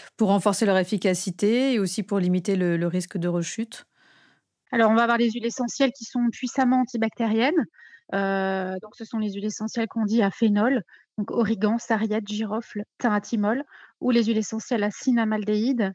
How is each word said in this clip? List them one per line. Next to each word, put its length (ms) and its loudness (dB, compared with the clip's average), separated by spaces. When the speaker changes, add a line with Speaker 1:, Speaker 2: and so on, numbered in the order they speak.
Speaker 1:
pour 100 2
renforcer 380 2
leur 100 4
efficacité 960 0
et 60 0
aussi 240 -2
pour 160 -2
limiter 380 0
le, 200 2
le 120 0
risque 280 -4
de 120 -2
rechute ? 580 -4
Speaker 2:
Alors, 180 4
on 40 4
va 100 4
avoir 120 2
les 140 2
huiles 160 -6
essentielles 500 -2
qui 80 -16
sont 280 -2
puissamment 480 0
antibactériennes. 840 0
Euh, 680 -2
donc, 140 -18
ce 80 -10
sont 140 -6
les 140 -2
huiles 140 -6
essentielles 420 -4
qu'on 160 -2
dit 180 2
à 80 4
phénol, 520 2
donc 120 -4
origan, 480 0
sarriette, 500 -2
girofle, 540 -6
thym 140 0
à 80 2
thymol, 420 -2
ou 100 0
les 140 4
huiles 120 2
essentielles 480 -2
à 60 0
cinnamaldéhyde, 1040 0